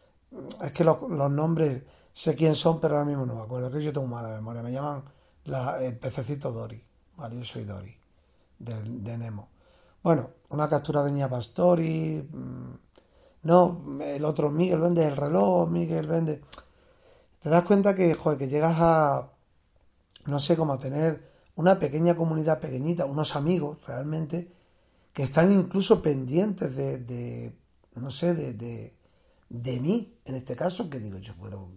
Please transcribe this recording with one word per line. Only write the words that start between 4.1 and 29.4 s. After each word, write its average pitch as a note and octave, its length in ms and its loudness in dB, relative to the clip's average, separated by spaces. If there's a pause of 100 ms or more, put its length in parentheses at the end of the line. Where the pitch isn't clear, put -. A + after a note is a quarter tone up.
memoria, A2+ 320 -8
me A#2+ 100 -6
llaman C#3 320 -6 (400)
la, C3 400 -4
el A#2+ 140 -6
pececito C3+ 520 -4
Dory, A2 320 -10 (340)
¿vale? A#2+ 200 -12
Yo B2 80 -8
soy A#2 200 -6
Dory, G2 300 -12 (640)
de, A2+ 240 -10
de A2+ 360 -8
Nemo. A2 320 -10 (520)
Bueno, D#3 280 2 (180)
una D3 180 -2
captura C#3+ 380 0
de C#3+ 80 0
Ña C#3 160 -2
Pastori, D#3+ 1040 0
mm, B2+ 420 -12 (680)
no, E3+ 420 4 (160)
el C#3+ 240 -4
otro, D3+ 260 0
Miguel E3+ 300 2
vende E3+ 260 4
el C#3+ 80 0
reloj, E3+ 540 2
Miguel E3 380 -2
vende. D#3 340 0 (1000)
Te D3 120 -4
das E3+ 140 6
cuenta G3+ 300 4
que, F3 200 4
joder, D3+ 240 0
que C3+ 100 -4
llegas D#3 300 2
a, D#3 520 4 (920)
no C#3+ 140 -2
sé, D#3+ 180 4
como D#3 160 2
a C3 60 -2
tener D3 520 -2 (260)
una F#3 220 6
pequeña E3 380 2
comunidad D#3+ 440 0
pequeñita, D3+ 440 -2
unos D3 320 2
amigos D3+ 400 0 (100)
realmente, D#3 640 -6 (600)
que C#3 120 0
están E3+ 280 6
incluso F#3+ 480 4
pendientes D3 720 0
de, C3+ 220 -4
de, A#2+ 580 -8 (420)
no B2+ 120 -8
sé, F3 240 0
de, C#3+ 220 -4
de, A2+ 420 -10 (540)